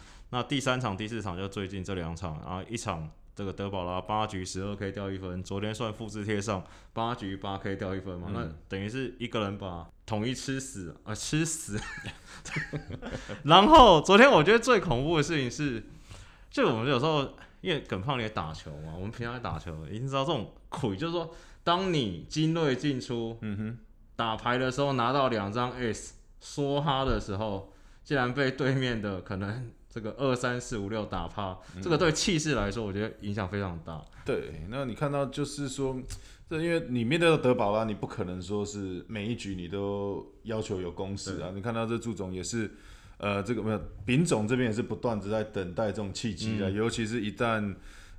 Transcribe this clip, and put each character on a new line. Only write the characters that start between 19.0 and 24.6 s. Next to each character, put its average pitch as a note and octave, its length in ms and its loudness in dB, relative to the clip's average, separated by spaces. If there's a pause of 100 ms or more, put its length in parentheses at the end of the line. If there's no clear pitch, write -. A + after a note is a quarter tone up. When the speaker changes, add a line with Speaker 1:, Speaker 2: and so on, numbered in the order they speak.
Speaker 1:
们 G#2 100 -6
平 A#2 140 -8
常 A#2+ 100 -6
也 B2 60 -10
打 F2 180 -6
球， D#2 320 -10
已 G#2+ 80 -6
经 C3 80 -4
知 C3+ 80 -4
道 C3+ 80 2
这 C3+ 80 0
种 G2+ 220 -4 (160)
亏， G2+ 260 -2
就 D#3+ 120 -4
是 E3+ 40 -4
说 E3+ 180 -2 (320)
当 F3+ 320 2
你 G2+ 360 0
精 D#3 240 2
锐 D#3 200 2
进 B2+ 280 0
出， A#2 400 -4
Speaker 2:
嗯 G#2 160 -4
哼。 A2 200 -6 (380)
Speaker 1:
打 A2+ 200 0
牌 A#2+ 220 0
的 B2+ 120 2